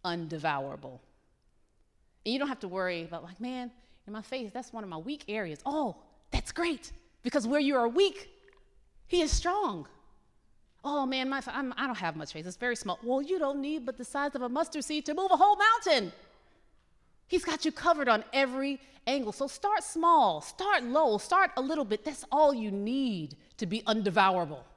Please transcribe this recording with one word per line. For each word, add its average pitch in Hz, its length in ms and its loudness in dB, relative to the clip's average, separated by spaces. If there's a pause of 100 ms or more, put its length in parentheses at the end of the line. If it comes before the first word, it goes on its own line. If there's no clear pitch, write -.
undevourable. 143 960 -6 (1300)
And 226 80 0
you 262 60 0
don't 285 80 0
have 269 140 -6
to 202 60 -10
worry 180 360 -4
about, 165 200 -10
like, 180 160 -18
"Man, 247 320 -8 (360)
in 208 60 -14
my 214 100 -12
faith, 240 280 -8
that's 240 220 -12
one 226 100 -10
of 190 60 -12
my 160 80 -8
weak 254 300 -8
areas." 196 360 -6
Oh, 277 320 -2 (360)
that's - 200 -4
great, 339 400 -4 (300)
because 247 260 -2
where 285 120 2
you 277 160 2
are 233 120 4
weak, 349 420 2 (760)
he 349 160 2
is 311 100 2
strong. 339 560 0 (960)
"Oh, 285 220 0
man, 262 240 -2
my 269 100 -2
fa-, - 160 -10
I'm, 262 220 -4
I 262 80 -2
don't 233 120 -4
have 165 180 -4
much 156 180 -10
faith. 160 140 -10
It's 180 100 -12
very 240 180 -2
small." 185 280 -4
Well, 254 180 0
you 349 160 -2
don't 277 240 0
need 285 240 -4
but 247 120 -8
the 247 80 -10
size 285 280 -4
of 254 80 -4
a 247 80 -2
mustard 302 340 -2
seed 302 220 -4
to 302 80 -2
move 381 180 0
a 330 60 8
whole 415 180 8
mountain. 381 560 4 (1160)
He's 349 180 0
got 311 180 -2
you 311 80 2
covered 294 380 2
on 220 140 4 (100)
every 269 460 0 (260)
angle. 240 260 0
So 277 160 -4
start 403 360 -2
small, 294 580 4
start 370 420 0
low, 247 340 2
start 370 380 2
a 254 60 -2
little 285 240 -2
bit. 208 180 -4
That's 294 280 -8
all 285 220 6
you 220 180 -4
need 208 680 -2 (200)
to 220 80 -4
be 202 180 -2
undevourable. 185 800 2 (140)